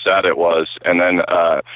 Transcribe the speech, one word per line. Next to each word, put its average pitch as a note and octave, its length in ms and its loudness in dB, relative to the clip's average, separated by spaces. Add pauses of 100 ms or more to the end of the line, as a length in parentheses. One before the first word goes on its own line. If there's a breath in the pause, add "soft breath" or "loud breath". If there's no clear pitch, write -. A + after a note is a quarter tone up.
sad F#2+ 220 2
it E2+ 120 0
was, E2 300 0 (160)
and F2 180 2
then, F2+ 200 2
uh, E2 400 0 (140 loud breath)